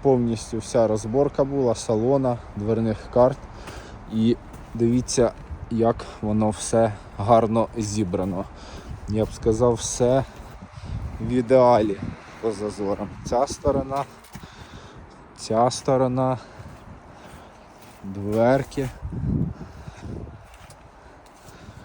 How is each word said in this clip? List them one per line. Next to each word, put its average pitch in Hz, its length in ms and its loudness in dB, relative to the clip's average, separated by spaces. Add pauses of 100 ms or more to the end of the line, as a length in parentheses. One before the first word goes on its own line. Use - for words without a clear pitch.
повністю 120 540 2
вся 113 280 2
розборка 117 580 0
була, 135 300 0
салона, 123 640 2 (180)
дверних 110 420 0 (120)
карт. 123 280 6 (720)
І 113 240 4 (380)
дивіться, 117 580 2 (380)
як 117 260 2 (260)
воно 107 280 2
все 113 420 2 (260)
гарно 113 580 4
зібрано. 98 680 -2 (640)
Я 107 160 0
б - 80 -6
сказав, 117 420 4
все 127 500 2 (960)
в 113 80 -4
ідеалі 120 680 6 (440)
по 110 120 -2
зазорам. 101 560 -4 (160)
Ця 131 220 2
сторона, 135 580 -2 (1300)
ця 113 340 2
сторона, 131 680 0 (1700)
дверки, 113 840 0 (3000)